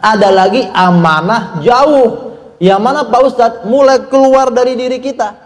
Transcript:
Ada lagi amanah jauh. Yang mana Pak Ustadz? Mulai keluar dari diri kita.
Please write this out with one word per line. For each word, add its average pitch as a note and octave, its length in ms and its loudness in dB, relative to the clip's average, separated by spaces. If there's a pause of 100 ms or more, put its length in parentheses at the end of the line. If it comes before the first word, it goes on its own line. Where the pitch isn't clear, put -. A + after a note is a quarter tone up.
Ada G#3 240 2
lagi G3 480 2
amanah F3 880 0
jauh. C4 640 2 (340)
Yang F#3+ 240 2
mana C4+ 240 -2
Pak A#3+ 160 2
Ustadz? A3+ 400 -2
Mulai C4 400 2
keluar C4 480 0
dari B3 240 -2
diri B3+ 240 -6
kita. B3 320 -6 (120)